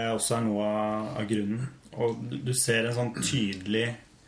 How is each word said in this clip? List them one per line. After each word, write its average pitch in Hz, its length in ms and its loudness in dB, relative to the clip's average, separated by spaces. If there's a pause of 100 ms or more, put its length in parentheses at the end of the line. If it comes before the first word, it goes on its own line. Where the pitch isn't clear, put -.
(140)
også 117 240 2
er - 40 0
noe 104 220 2
av, 107 540 0
av 110 80 -2
grunnen. 110 400 0 (320)
Og 117 180 0 (140)
du, 135 80 -4
du 127 160 0
ser 113 320 4
en 117 80 0
sånn 120 200 0
tydelig, 107 840 0 (320)